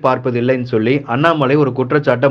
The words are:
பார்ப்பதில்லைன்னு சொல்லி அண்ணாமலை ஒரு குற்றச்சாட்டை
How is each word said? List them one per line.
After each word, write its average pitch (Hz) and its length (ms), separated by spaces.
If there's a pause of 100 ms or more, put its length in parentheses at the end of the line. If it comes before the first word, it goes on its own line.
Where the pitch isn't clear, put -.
பார்ப்பதில்லைன்னு 123 680
சொல்லி 117 220 (200)
அண்ணாமலை 147 480
ஒரு 127 160
குற்றச்சாட்டை 131 500